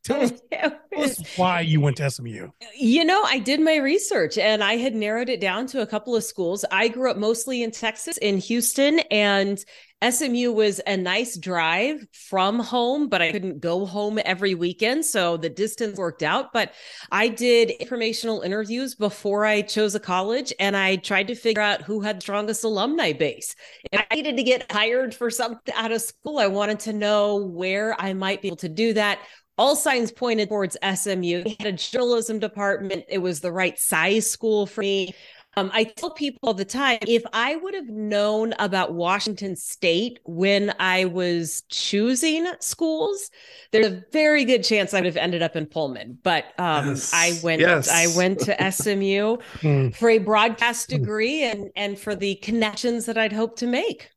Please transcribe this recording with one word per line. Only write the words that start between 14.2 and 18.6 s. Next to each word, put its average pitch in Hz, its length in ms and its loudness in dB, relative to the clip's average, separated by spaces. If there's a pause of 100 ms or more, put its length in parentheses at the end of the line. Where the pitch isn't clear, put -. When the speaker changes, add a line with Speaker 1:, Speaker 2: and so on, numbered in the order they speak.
Speaker 2:
every 190 300 0
weekend, 214 500 0
so 175 320 0
the 160 140 -4
distance 202 480 -4
worked 170 240 -4
out. 190 320 0
But 180 180 0 (400)
I 214 160 2
did 233 440 4
informational 226 680 -4
interviews 220 540 -4